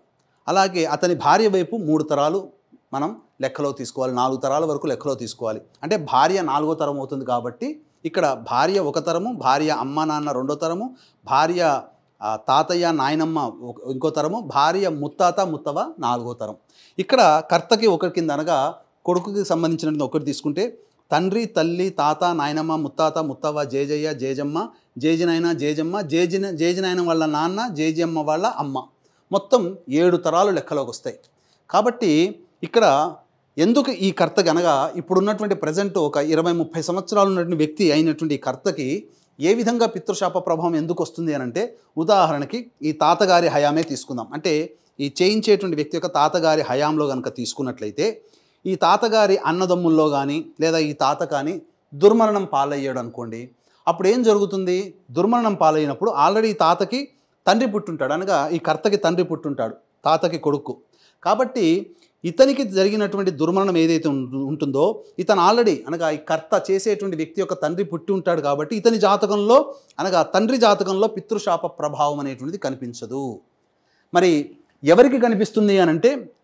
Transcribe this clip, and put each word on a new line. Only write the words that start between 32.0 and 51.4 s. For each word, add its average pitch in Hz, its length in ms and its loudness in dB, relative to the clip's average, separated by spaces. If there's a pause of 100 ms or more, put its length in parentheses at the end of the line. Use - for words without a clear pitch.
ఇక్కడ 165 520 2 (440)
ఎందుకు 247 320 4
ఈ 190 200 0
కర్తకి, 170 380 2
అనగా 156 480 2
ఇప్పుడున్నటువంటి 202 580 0
ప్రజెంట్ 175 440 -2
ఒక 147 180 0
ఇరవై 160 360 2
ముప్పై 165 300 -4
సంవత్సరాలు 196 460 0
ఉన్నటువంటి 175 280 -2
వ్యక్తి 151 360 2
అయినటువంటి 156 420 0
ఈ 131 40 -2
కర్తకి 151 680 -4 (320)
ఏ 175 140 4
విధంగా 233 320 2
పితృశాప 185 600 -4
ప్రభావం 170 300 0
ఎందుకు 165 260 -2
వస్తుంది 160 320 -4
అని 135 80 -4
అంటే, 127 340 -6 (200)
ఉదాహరణకి 165 720 0 (120)
ఈ 151 100 -2
తాతగారి 170 560 4
హయామే 147 340 2
తీసుకుందాం. 123 500 -8
అంటే 156 420 -4 (260)
ఈ 139 120 -4 (100)
చేయించేటువంటి 202 520 2
వ్యక్తి 151 220 -4
యొక్క 175 180 -6
తాతగారి 156 480 2
హయాంలో 147 440 0
కనుక 127 280 -6
తీసుకున్నట్లయితే, 127 880 -6 (440)
ఈ 190 80 -2
తాతగారి 202 640 2
అన్నదమ్ముల్లో 170 680 2
కానీ 143 380 -2 (140)
లేదా 160 180 2
ఈ 151 140 -2
తాత 151 300 0
కానీ 151 400 -4 (320)